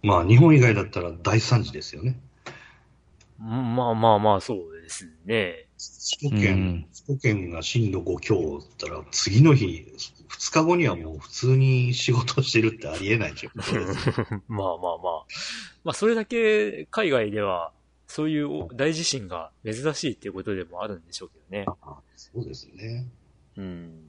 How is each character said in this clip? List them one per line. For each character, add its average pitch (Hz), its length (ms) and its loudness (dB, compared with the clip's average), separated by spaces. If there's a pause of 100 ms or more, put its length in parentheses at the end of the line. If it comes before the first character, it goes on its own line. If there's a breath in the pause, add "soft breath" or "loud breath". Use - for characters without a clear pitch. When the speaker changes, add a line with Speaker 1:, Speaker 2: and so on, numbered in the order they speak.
Speaker 1:
ま 98 160 4
あ、 87 80 2
日 113 100 10
本 156 200 10
以 131 40 8
外 117 140 6
だ 98 80 0
っ - 80 -8
た 92 100 -6
ら 85 120 -6 (100)
大 104 180 4
惨 113 220 2
事 - 100 -8
で 76 100 -10
す - 120 -16
よ - 80 -12
ね。 127 160 -4 (1200 loud breath)
Speaker 2:
ま 120 520 -2
あ 113 40 2
ま 113 200 6
あ 104 40 6
ま 104 180 6
あ、 90 40 0
そ 117 140 -6
う 82 280 -10
で 82 80 -20
す 90 180 -14 (160)
ね。 92 420 -4 (540)
Speaker 1:
首 143 100 -2
都 107 100 0
圏、 98 140 4
Speaker 3:
う - 20 2
ん。 90 300 -2 (200)
Speaker 1:
首 139 120 -4
都 - 40 -12
圏 98 280 0
が 82 120 -10
震 110 280 0
度 92 100 -4
五 85 200 -4
強 82 380 -2
だ - 80 -16
っ - 20 -20 (100)
た - 100 -10
ら、 80 220 -10
次 107 320 4
の 156 120 10
日、 90 320 0 (420)
二 - 220 -10
日 160 120 4
後 175 140 4
に 165 120 2
は 90 80 0
も 80 200 -12
う - 20 -14
普 - 120 -18
通 - 160 -4 (100)
に 127 380 4
仕 - 180 0
事 123 300 0
し - 100 -2
て 113 80 4
る 110 160 2
っ - 20 -20
て 73 100 -10
あ 78 80 -8
り 98 160 -4
え 117 60 2
な 98 100 -2
い 71 60 -10
状 - 140 -14
況 98 380 -4
で 95 80 -4
す。 - 160 -2 (200)
Speaker 2:
<laughs> 104 180 -8
ま 101 160 -6
あ 87 120 -2
ま 90 140 -4
あ 82 80 -6
ま 90 120 -4
あ。 80 160 -8 (580 loud breath)
ま 160 60 -2
あ、 - 40 -4
そ 208 120 -2
れ 233 80 4
だ 220 100 -2
け 214 680 -2
海 208 200 -2
外 113 200 2
で 104 100 -4
は、 87 320 -2 (360)
そ 151 160 -6
う 156 60 -2
い 151 120 0
う 147 320 -6
大 143 180 0
地 160 120 -6
震 107 240 -4
が 82 240 -10 (120)
珍 127 300 -4
し 143 160 -4
い - 40 -8
っ - 20 -12
て - 100 -16
い 98 40 -6
う - 20 -16
こ 95 100 -10
と 107 120 -6
で 90 100 -6
も 87 180 -12
あ 107 60 -6
る 95 100 -10
ん 82 80 -20
で 87 60 -20
し - 100 -14
ょ 90 40 -16
う - 20 -20
け - 100 -20
ど - 100 -20
ね。 98 160 -8 (180)
Speaker 1:
あ、 - 160 -20 (180)
そ - 140 -20 (100)
う - 40 -8
で - 100 -12
す - 200 -20
ね。 117 320 -10 (500)
Speaker 2:
う 98 60 -12
ん。 85 460 -14